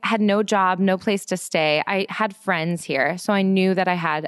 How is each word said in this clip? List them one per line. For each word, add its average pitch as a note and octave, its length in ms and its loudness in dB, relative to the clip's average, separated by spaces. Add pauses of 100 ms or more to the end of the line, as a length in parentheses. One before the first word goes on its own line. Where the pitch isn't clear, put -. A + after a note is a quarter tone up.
had G#3+ 180 0
no G#3 200 4
job, F#3 380 2
no F#3+ 180 2
place G3 280 -2
to F#3 120 -4
stay. D3+ 480 0
I G3 240 -2
had G#3+ 260 -4
friends E3+ 480 -2
here, C#3+ 360 -2
so - 140 -2
I G3 100 2
knew F#3+ 320 4
that F3+ 120 0
I F3+ 80 2
had D#3 320 -2